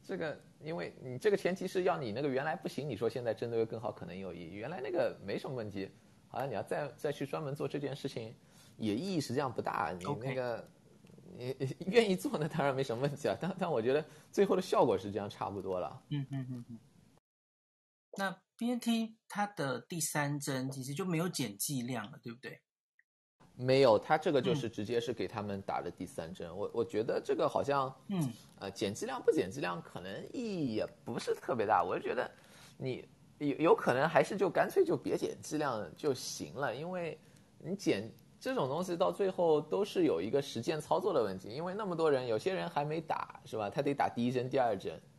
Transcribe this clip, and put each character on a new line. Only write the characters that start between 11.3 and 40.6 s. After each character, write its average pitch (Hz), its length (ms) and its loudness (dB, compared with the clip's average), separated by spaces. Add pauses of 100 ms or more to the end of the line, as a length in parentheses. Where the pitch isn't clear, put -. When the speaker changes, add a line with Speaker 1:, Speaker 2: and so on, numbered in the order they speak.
Speaker 1:
你， 123 180 -6 (300)
愿 214 240 6
意 185 60 4
做 185 220 -4
那 151 120 0
当 151 160 2
然 139 100 4
没 135 80 2
什 120 100 -2
么 117 80 -2
问 139 140 0
题 - 140 0
啊， 95 100 2
但， 170 180 -2
但 170 140 -2
我 120 100 2
觉 120 120 4
得 151 100 4 (280)
最 202 140 6
后 - 80 2
的 190 80 4
效 190 220 4
果 110 140 6
是 101 140 -4
这 104 60 -2
样 101 120 -4
差 101 200 -6
不 98 120 -6
多 92 180 -2
了。 73 300 -6
Speaker 2:
嗯， 143 200 -2
嗯， 131 200 -6
嗯， 123 220 -8
嗯。 110 80 -12 (1400)
那 190 180 -2 (220)
B 233 120 0
N 247 100 0
T 226 360 0 (140)
它 208 180 0
的 139 320 -2
第 170 220 -6
三 147 360 0
针 135 320 -2
其 135 140 -8
实 135 100 -6
就 185 120 -2
没 175 120 0
有 180 120 0
减 110 280 -4
剂 131 260 -2
量 120 280 -4
了， 120 100 -18
对 117 120 -10
不 117 80 -16
对？ 110 180 -12 (960)
Speaker 1:
没 131 260 6
有， 113 160 10
它 156 200 4
这 160 140 2
个 139 100 6
就 131 120 4
是 135 140 0
Speaker 2:
嗯。 104 40 -2
Speaker 1:
直 113 120 -4
接 117 160 2
是 117 140 -2
给 98 140 -2
他 107 140 -4
们 101 200 -4
打 65 200 -2
的 80 80 -4
第 90 160 -8
三 82 280 -8
针。 85 220 -10
我， 101 180 -4
我 117 100 2
觉 107 200 0
得 180 200 0
这 403 120 0
个 165 120 2
好 - 160 2
像， 139 300 2 (140)
Speaker 2:
嗯。 165 240 0 (280)
Speaker 1:
呃， 98 100 -6
减 101 240 -2
剂 196 120 -6
量 247 160 -4
不 - 100 4
减 98 180 2
剂 120 100 -8
量 175 220 -4
可 - 180 -12
能 98 320 -8
意 247 120 -6
义 165 320 -2
也 95 100 0 (180)
不 120 140 -6
是 - 160 -2
特 - 220 -4
别 110 100 2
大。 98 180 4
我 95 140 0
就 - 40 -4
觉 - 120 -4
得 - 160 -2 (480)
你 127 300 -6 (320)
有， 143 180 0
有 165 180 8
可 160 180 2
能 139 140 4
还 156 160 8
是 196 140 0
就 190 120 4
干 180 200 4
脆 381 160 4
就 170 100 2
别 - 220 -2
减 - 240 -2
剂 156 160 -6
量 117 380 -2
就 147 180 0
行 80 400 -6
了， 120 220 -2
因 156 140 -8
为 175 300 -6 (380)
你 180 180 -6
减， 113 360 0 (280)
这 254 140 -2
种 147 160 2
东 160 140 -2
西 180 120 -2
到 180 160 2
最 185 200 0
后 165 280 6
都 185 240 0
是 190 200 2
有 92 180 4
一 104 80 -2
个 139 100 4
实 117 220 -4